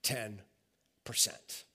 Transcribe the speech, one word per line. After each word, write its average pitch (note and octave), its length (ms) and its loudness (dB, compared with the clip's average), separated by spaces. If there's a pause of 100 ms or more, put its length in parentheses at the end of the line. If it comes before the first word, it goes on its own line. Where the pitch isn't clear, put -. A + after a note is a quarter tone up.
ten G#2+ 380 0 (600)
percent. - 720 0